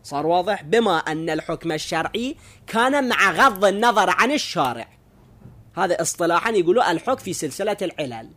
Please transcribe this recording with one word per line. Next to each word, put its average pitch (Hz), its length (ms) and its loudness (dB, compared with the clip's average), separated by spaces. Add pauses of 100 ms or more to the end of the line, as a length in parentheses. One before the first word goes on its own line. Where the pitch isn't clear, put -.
صار 147 240 -4
واضح؟ 180 360 0
بما 190 340 2
أن 160 320 -4
الحكم 160 420 -4
الشرعي 175 640 -4 (300)
كان 254 420 0
مع 196 220 2
غض 202 340 4
النظر 202 440 4
عن 226 220 2
الشارع، 127 560 -2 (880)
هذا 175 240 0
اصطلاحًا 170 500 0
يقولوا 185 400 2
الحكم 240 320 -4
في 180 100 -6
سلسلة 196 480 -6
العلل 120 560 -8